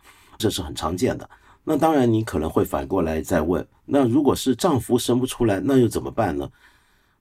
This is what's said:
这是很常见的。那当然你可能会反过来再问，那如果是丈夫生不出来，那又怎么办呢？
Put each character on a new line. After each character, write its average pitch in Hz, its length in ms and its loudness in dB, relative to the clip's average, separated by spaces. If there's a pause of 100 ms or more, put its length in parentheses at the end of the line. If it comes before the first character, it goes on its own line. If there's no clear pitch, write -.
(380)
这 110 100 0
是 92 140 -2
很 73 100 -10
常 80 240 -4
见 101 220 -2
的。 - 100 -14 (360)
那 156 120 0
当 160 160 4
然 127 180 4
你 110 120 2
可 104 160 -6
能 80 100 -2
会 98 160 2
反 71 220 -4
过 90 160 0
来 80 180 -2
再 78 220 0
问， 82 240 -2 (180)
那 135 220 2
如 127 160 2
果 127 100 4
是 127 220 0
丈 147 240 0
夫 117 180 0
生 123 220 0
不 127 80 0
出 - 200 -2
来， 98 120 0
那 127 180 0
又 120 120 6
怎 - 120 -4
么 - 80 -8
办 104 300 -2
呢？ 69 100 -6 (720)